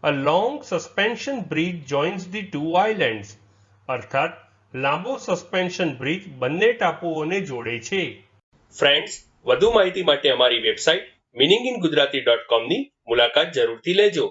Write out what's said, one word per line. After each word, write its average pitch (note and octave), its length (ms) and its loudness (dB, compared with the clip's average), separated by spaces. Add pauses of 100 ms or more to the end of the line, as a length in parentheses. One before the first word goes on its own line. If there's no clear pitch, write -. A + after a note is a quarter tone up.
A D3+ 80 2
long D3+ 420 0 (200)
suspension A3+ 800 -4
bridge D#3+ 400 -4
joins F3 420 -2
the G#3+ 60 -6 (140)
two E3 360 0
islands. A#2 340 -2 (640)
અર્થાત C3+ 420 -4 (460)
લાંબો E3 420 -2
સસ્પેન્શન F3+ 800 -4
બ્રિજ D#3 300 -6
બંને D#3 460 0
ટાપુઓને E3 640 -2
જોડે A#2+ 400 -6
છે. E3 440 -6 (560)
ફ્રેન્ડ્સ, C#3+ 440 2 (220)
વધુ D3 260 4
માહિતી F#3 320 2
માટે D3 260 2
અમારી B2 300 4
વેબસાઇટ A2+ 420 0 (340)
meaning A3 400 2
in F3+ 100 -4
gujarati C#3+ 340 2
dot A#2 360 2
com A#2 120 2
ની - 240 -2 (160)
મુલાકાત A#2+ 460 2
જરૂરથી A#2 400 0
લેજો F3+ 380 2